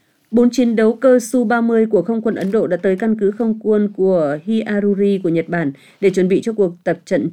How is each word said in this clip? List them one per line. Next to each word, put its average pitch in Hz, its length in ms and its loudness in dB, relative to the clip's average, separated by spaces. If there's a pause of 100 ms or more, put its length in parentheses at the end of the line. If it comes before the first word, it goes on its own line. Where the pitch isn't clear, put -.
(320)
Bốn 240 180 4
chiến 240 260 0
đấu 220 200 2
cơ 254 240 4
su 247 240 -2
ba 233 180 0
mươi 226 240 2
của 214 160 2
không 226 200 -4
quân 226 140 -2
Ấn 196 160 -4
Độ 202 160 0
đã 175 100 -2
tới 190 180 0
căn 220 240 -2
cứ 202 120 0
không 220 320 -2
quân 208 300 2
của 170 500 0
Hyaruri 202 800 0
của 175 60 -2
Nhật 165 200 -2
Bản 165 220 -2 (300)
để 196 80 2
chuẩn 190 180 2
bị 185 140 0
cho 226 120 -6
cuộc 185 300 -2
tập 170 220 -2
trận 170 280 -2